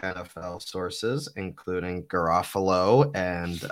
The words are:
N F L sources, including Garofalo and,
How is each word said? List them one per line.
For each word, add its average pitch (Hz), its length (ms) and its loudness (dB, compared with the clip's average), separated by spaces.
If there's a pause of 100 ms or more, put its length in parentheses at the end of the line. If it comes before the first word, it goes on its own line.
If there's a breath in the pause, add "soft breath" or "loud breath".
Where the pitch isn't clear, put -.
N 92 140 -4
F 87 180 -12
L 87 240 -10
sources, 110 800 -4
including 90 680 -4
Garofalo 92 1080 4
and, 87 560 -2